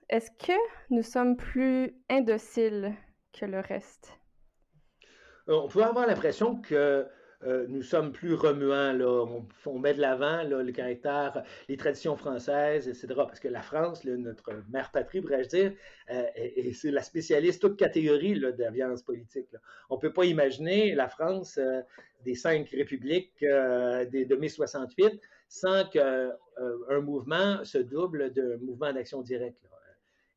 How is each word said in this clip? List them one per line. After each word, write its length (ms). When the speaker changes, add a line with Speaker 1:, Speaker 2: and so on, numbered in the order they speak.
Speaker 1:
est-ce 220
que 280
nous 140
sommes 340
plus 580
indociles 840
que 60
le 160
reste ? 580
Speaker 2:
Euh, 20
on 160
peut 140
avoir 240
l'impression 500
que, 500
euh, 260
nous 140
sommes 300
plus 200
remuants, 600
là. 320
On, 200
on 120
met 140
de 80
l'avant, 420
là, 200
le 100
caractère, 720
les 80
traditions 400
françaises, 720
et 60
cetera. 320
Parce 120
que 100
la 120
France, 440
là, 120
notre 380
mère 200
patrie, 300
pourrais-je 300
dire, 220
euh, 120
et, 340
et 40
c'est 180
la 120
spécialiste 580
toute 160
catégorie, 580
là, 180
de 100
la 80
violence 320
politique, 500
là. 60
On 80
peut 160
pas 100
imaginer 680
la 140
France, 500
euh, 240
des 100
cinq 360
républiques, 720
euh, 640
des, 180
de 100
mai 140
soixante-huit 720
sans 440
que, 80
euh, 340
un 120
mouvement 640
se 140
double 540
d'un 240
mouvement 360
d'action 280
directe, 420
là. 60